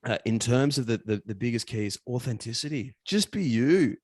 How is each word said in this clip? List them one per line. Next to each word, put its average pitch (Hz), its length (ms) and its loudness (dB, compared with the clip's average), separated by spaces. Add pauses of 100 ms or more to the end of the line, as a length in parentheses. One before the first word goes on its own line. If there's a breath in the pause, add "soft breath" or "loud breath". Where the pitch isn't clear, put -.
uh, 110 220 0
in 110 140 0
terms 131 380 2
of 135 80 -2
the, 113 200 0
the, 107 200 -2
the 110 100 -8
biggest 117 320 -4
key 110 180 -4
is 101 220 -6
authenticity. 123 880 -6 (120)
Just 196 260 0
be 202 120 -4
you. 135 600 4